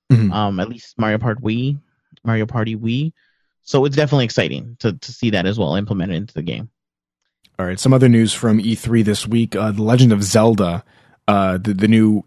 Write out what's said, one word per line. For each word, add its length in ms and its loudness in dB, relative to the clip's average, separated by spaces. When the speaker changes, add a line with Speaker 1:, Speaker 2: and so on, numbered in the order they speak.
Speaker 1:
Mm-hmm. 200 0
Speaker 2:
Um, 280 -4
at 100 -6
least 300 -18
Mario 180 -2
Party 240 -6
Wii, 380 -6
Mario 220 -2
Party 300 -6
Wii. 380 -6
So 200 0
it's 140 -2
definitely 260 2
exciting 560 -4
to, 140 -2
to 180 -16
see 200 -4
that 140 0
as 140 -2
well 160 -2
implemented 400 -4
into 180 -8
the 80 -8
game. 280 -10
Speaker 1:
All 60 -4
right, 120 -6
some 140 2
other 160 6
news 260 4
from 280 0
E 140 -2
three 260 0
this 260 -2
week. 300 -2
Uh, 140 -2
The 120 -4
Legend 300 6
of 100 0
Zelda, 640 2
uh, 300 2
the, 160 -4
the 160 2
new 380 4